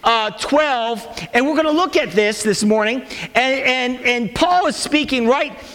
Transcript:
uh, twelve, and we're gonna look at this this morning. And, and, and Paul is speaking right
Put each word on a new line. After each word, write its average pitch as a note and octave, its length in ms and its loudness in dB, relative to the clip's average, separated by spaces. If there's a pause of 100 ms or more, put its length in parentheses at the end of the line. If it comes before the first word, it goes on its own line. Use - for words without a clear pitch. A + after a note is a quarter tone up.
uh, A3 280 2
twelve, A#3 760 -2 (260)
and B3 140 2
we're D#4 80 0
gonna D#4 160 2
look F4 240 0
at C4+ 160 0
this G#3 320 0
this G#3 220 0
morning. G#3+ 380 0 (300)
And, B3+ 640 0
and, B3 100 -8
and A#3+ 300 0
Paul F4+ 320 2
is B3 80 0
speaking C4 500 0
right C#4 320 0 (180)